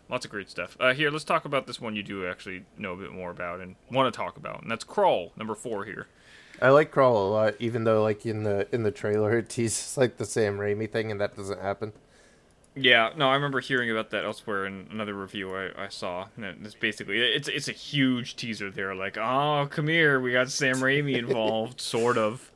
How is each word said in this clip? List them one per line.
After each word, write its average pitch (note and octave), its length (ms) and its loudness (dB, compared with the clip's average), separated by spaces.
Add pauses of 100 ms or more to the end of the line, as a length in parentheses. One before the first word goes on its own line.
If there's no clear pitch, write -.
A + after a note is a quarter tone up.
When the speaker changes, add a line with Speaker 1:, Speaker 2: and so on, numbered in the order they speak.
Speaker 1:
lots B2 160 -4
of A2+ 60 -16
great G2 180 -10
stuff. - 300 -8
Uh, B2+ 140 4
here, D3 180 0
let's D#3 120 -6
talk E3 220 0
about C#3 220 -2
this A#2+ 120 -10
one A2+ 160 -6
you G#2 80 -4
do G2 240 -6
actually F#2 380 -10 (140)
know F#2+ 140 -6
a F2+ 40 -8
bit F#2 140 -12
more F2+ 200 -10
about F2 280 -8
and F#2 160 -14 (160)
wanna B2+ 200 2
talk F#2+ 260 -8
about, - 260 -10
and - 80 -10
that's A2+ 120 -6
Crawl, C3 520 2
number A2 200 -8
four G#2+ 300 -6
here. G#2+ 220 -12 (560)
Speaker 2:
I B2+ 60 8
like D3 220 8
Crawl A#2+ 360 4
a - 20 2
lot, G#2+ 300 2
even A#2 240 -2
though, A2 200 6
like, G#2+ 220 0
in G#2+ 180 -2
the, G2+ 280 0
in A#2+ 120 0
the G#2 80 2
trailer G#2+ 460 2
it G#2+ 120 -2
teases, - 500 -2
like, B2 180 2
the A2+ 80 -4
Sam G2+ 320 0
Raimi G#2 340 -2
thing, A2 200 -2
and G2+ 100 -4
that G2+ 140 -2
doesn't G2 260 -8
happen. G2 320 -4 (800)
Speaker 1:
Yeah, B2 440 6
no, C#3 120 4
I C3 40 6
remember C#3 260 0
hearing B2 320 0
about A2 200 -2
that G2+ 120 -2
elsewhere G2+ 420 -4
in G2 260 -10
another G#2 220 -6
review F#2+ 400 -8
I, F#2+ 180 -6 (140)
I G2 40 -14
saw. F#2+ 380 -8 (100)
And G2 280 -12
it's G#2+ 100 -16
basically, G#2+ 440 -2
it's, B2 300 0
it's - 180 -4
a A2+ 60 -6
huge C3 640 0
teaser G#2 340 -8
there, G2 240 -6
like, F#2+ 220 -6
"Oh, C#3+ 520 2
come D3+ 200 -2
here, D3+ 320 6
we B2 100 0
got B2+ 180 4
Sam C3 260 2
Raimi C3+ 420 2
involved," A2+ 640 0
Speaker 2:
<laughs> - 140 -4
Speaker 1:
sort A#2 220 4
of, A2 380 0